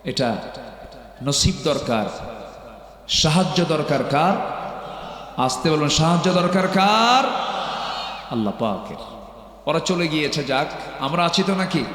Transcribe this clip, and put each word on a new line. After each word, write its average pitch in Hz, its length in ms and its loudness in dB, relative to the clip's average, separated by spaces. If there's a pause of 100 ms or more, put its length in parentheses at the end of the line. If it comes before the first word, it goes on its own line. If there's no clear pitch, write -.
এটা 120 340 -2 (840)
নসিব 143 400 2
দরকার, 127 420 0 (1000)
সাহায্য 160 580 4
দরকার 147 380 0
কার? 147 320 2 (1000)
আসতে 131 340 2
বলুন, 151 180 4
সাহায্য 170 440 4
দরকার 180 340 4
কার? 220 580 6 (1040)
আল্লাহ 107 280 0
পাকের। 101 380 -4 (680)
ওরা 156 140 2
চলে 175 280 0
গিয়েছে, 151 360 0
যাক, 135 240 0 (320)
আমরা 165 260 2
আছি 185 180 2
তো 190 120 2
নাকি? 180 280 0 (120)